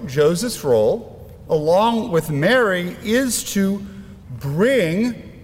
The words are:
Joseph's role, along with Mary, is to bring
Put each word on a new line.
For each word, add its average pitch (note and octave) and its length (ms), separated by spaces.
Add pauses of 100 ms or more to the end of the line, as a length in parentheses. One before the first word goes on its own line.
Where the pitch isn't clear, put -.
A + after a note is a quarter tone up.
Joseph's D#3+ 580
role, B2 640 (200)
along F#3+ 600
with D#3+ 200
Mary, F3+ 760
is A#3 480
to G3 320 (560)
bring F#3+ 1040